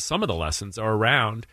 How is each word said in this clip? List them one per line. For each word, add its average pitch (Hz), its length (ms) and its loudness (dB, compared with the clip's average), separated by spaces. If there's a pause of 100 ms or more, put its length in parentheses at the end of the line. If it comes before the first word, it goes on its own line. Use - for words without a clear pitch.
some 190 220 -2
of 190 40 0
the 107 60 -2
lessons 85 460 -4
are 110 140 0
around 113 600 2